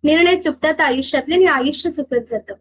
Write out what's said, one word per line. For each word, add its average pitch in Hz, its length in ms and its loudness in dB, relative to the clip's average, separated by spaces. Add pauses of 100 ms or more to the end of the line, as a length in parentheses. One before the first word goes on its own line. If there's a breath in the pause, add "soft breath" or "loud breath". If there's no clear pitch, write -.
निर्णय 349 320 4
चुकतात 311 440 -2
आयुष्यातले 269 540 -2
आणि 370 100 6
आयुष्य 294 460 0
चुकत 247 400 -6
जातं. 214 300 -8